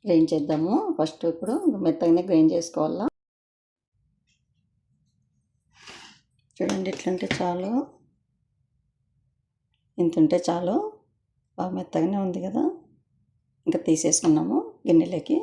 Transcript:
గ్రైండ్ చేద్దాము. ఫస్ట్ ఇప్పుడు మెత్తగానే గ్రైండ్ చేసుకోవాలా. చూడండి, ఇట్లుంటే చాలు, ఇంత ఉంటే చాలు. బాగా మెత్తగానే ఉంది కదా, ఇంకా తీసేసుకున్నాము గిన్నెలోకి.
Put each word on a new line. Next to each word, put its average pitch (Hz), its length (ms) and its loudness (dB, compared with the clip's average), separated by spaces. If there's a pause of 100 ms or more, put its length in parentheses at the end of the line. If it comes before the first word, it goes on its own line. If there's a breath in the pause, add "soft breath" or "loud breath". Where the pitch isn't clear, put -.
గ్రైండ్ 165 280 4
చేద్దాము. 156 400 0 (240)
ఫస్ట్ - 340 -2
ఇప్పుడు 202 220 -6 (320)
మెత్తగానే 170 440 2
గ్రైండ్ 160 260 6
చేసుకోవాలా. 170 500 -2 (3500 loud breath)
చూడండి, 190 360 -4
ఇట్లుంటే 185 340 -4 (100)
చాలు, 185 340 -4 (2250)
ఇంత 170 240 0
ఉంటే 226 160 4 (100)
చాలు. 180 280 -2 (840)
బాగా 185 220 -4
మెత్తగానే 180 460 -2
ఉంది 180 200 -6
కదా, 196 180 -2 (1040)
ఇంకా 165 220 -2
తీసేసుకున్నాము 160 680 2 (280)
గిన్నెలోకి. 302 540 2